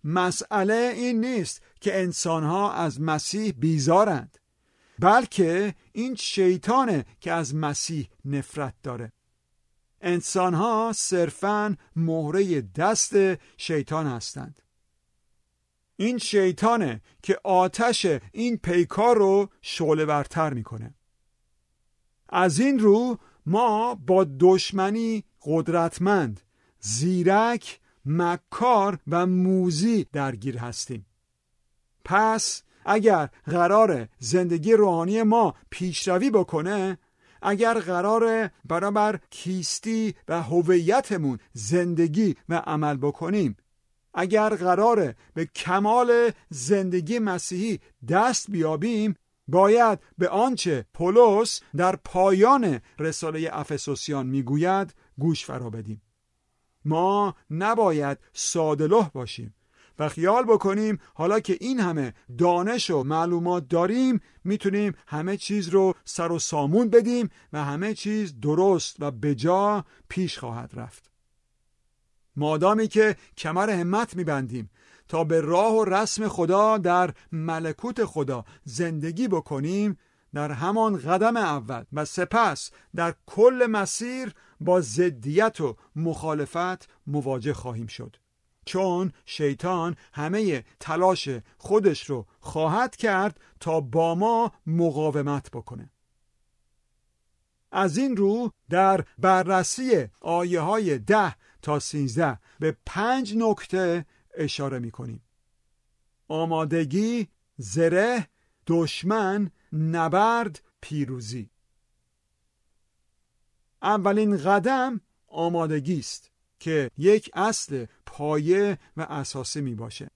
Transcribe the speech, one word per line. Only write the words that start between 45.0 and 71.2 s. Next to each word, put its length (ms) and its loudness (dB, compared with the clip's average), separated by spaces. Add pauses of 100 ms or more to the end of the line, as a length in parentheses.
به 120 -4
کمال 840 2 (180)
زندگی 680 0
مسیحی 600 -4 (280)
دست 440 2
بیابیم، 640 0 (320)
باید 520 6 (180)
به 120 0
آنچه 640 0
پولس 680 4 (140)
در 200 0
پایان 840 4 (200)
رسالهٔ 520 -4
افسوسیان 760 -6
میگوید 680 0 (240)
گوش 280 0
فرا 240 -10
بدیم. 320 -10 (840)
ما 500 0 (140)
نباید 680 0 (160)
ساده‌لوح 760 0
باشیم 460 -12 (440)
و 100 -2
خیال 340 2
بکنیم 560 2 (140)
حالا 260 0
که 200 -2
این 200 -4
همه 340 -2 (240)
دانش 520 2
و 140 0
معلومات 640 -2
داریم، 520 2 (240)
می‌تونیم 500 -2 (140)
همه 300 -6
چیز 320 -4
رو 240 4 (120)
سر 260 -4
و 80 -2
سامون 500 0
بدیم 400 4 (240)
و 100 -6
همه 300 -4
چیز 460 -6
درست 600 2
و 120 -6
به 240 -2
جا 500 0 (240)
پیش 300 -4
خواهد 340 -12
رفت. 360 -16 (1300)